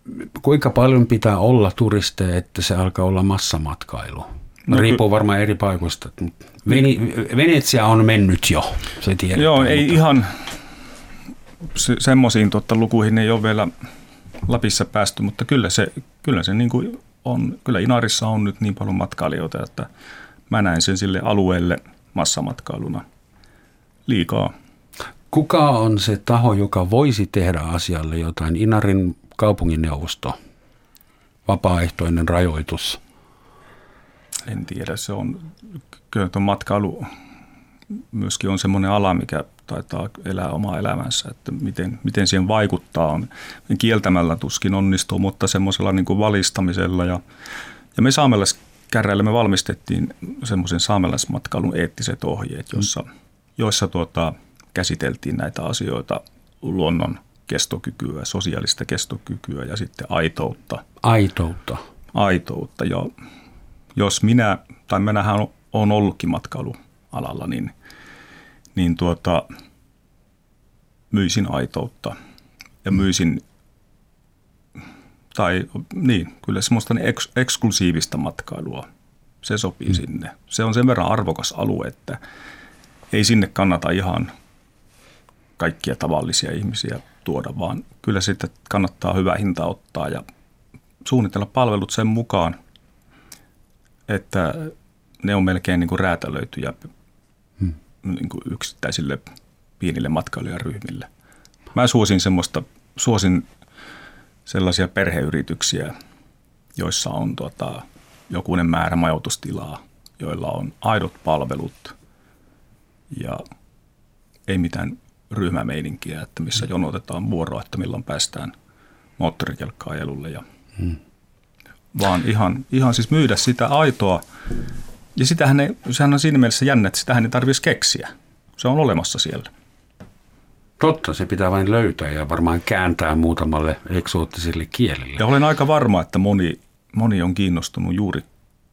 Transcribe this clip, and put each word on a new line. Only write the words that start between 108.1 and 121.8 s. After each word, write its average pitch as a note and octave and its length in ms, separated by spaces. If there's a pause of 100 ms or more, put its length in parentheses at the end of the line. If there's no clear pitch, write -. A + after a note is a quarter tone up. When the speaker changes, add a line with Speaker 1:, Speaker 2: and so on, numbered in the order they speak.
Speaker 2:
jokunen F2 360
määrä E2 300
majoitustilaa, D#2 880 (360)
joilla D#2+ 280
on E2+ 340
aidot G#2+ 320 (100)
palvelut C#2 720 (1300)
ja - 160 (1080)
ei F#2+ 100
mitään F2 400 (340)
ryhmämeininkiä, D#2 920
että - 220
missä - 220
jonotetaan F2+ 640
vuoroa, E2 300
että - 160
milloin - 260
päästään - 480 (640)
moottorikelkka-ajelulle D2+ 1120
ja D2+ 120 (380)
Speaker 1:
Hmm. F2 160 (1040)